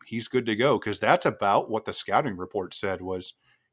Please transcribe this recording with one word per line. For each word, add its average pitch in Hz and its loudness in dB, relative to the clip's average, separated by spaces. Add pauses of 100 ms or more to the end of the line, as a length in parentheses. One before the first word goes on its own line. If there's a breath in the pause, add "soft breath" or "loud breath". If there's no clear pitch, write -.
he's 113 -8
good 123 0
to 110 0
go, 120 4
'cause 104 -4
that's 131 4
about 107 2
what 110 -2
the 110 -6
scouting 107 0
report 92 -6
said 95 -4
was, 92 -6 (380)